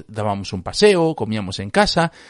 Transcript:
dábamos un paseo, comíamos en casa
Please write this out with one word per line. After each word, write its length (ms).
dábamos 460
un 100
paseo, 520
comíamos 440
en 100
casa 420